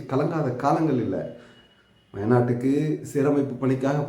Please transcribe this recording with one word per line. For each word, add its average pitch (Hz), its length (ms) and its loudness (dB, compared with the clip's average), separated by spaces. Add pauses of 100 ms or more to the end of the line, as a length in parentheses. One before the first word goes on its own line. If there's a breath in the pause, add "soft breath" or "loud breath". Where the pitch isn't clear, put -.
கலங்காத 151 500 0
காலங்கள் 147 500 2
இல்ல. 92 120 -2 (960 loud breath)
வயநாட்டுக்கு 123 580 2 (320)
சீரமைப்பு 139 520 0
பணிக்காக 135 540 0